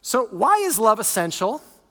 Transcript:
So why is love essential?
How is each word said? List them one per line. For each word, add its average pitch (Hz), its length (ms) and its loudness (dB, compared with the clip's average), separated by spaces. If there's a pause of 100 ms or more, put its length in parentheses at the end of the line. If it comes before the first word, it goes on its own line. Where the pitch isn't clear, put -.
So 247 300 -2
why 247 280 2
is 359 200 -2
love 220 220 4
essential? 190 600 -2 (300)